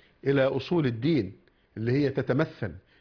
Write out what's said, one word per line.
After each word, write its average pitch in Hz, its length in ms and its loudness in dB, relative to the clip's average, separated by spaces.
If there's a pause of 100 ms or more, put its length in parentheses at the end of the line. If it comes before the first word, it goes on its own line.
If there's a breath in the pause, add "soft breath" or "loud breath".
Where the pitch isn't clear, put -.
(240 soft breath)
إلى 135 200 4
أصول 139 420 0
الدين 117 500 0 (400)
اللي 113 160 -2
هي 139 180 2
تتمثل 127 640 -2 (280 soft breath)